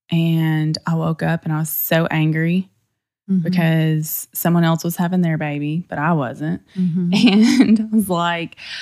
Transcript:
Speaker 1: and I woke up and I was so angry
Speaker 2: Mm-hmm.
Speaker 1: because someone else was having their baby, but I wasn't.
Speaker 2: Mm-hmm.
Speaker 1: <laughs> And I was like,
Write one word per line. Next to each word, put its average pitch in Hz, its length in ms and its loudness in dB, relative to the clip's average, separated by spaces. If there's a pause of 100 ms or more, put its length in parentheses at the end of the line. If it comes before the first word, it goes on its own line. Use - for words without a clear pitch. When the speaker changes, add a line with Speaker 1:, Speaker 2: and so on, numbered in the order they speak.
(120)
Speaker 1:
and 160 720 0
I 165 100 -2
woke 160 280 -2
up 165 220 -2
and 160 80 -4
I 156 60 -2
was 160 100 -4
so - 380 -2
angry 160 600 0 (640)
Speaker 2:
Mm-hmm. 185 140 2
Speaker 1:
because 160 880 0
someone 170 320 2
else 165 180 0
was 170 140 -4
having 180 240 0
their 165 160 0
baby, 151 500 -4
but - 120 -8
I 156 140 0
wasn't. 147 480 -4 (140)
Speaker 2:
Mm-hmm. 180 380 -2
Speaker 1:
<laughs> 226 480 4
And 220 180 6
I 220 160 -4
was 196 140 2
like, 170 480 -2 (240)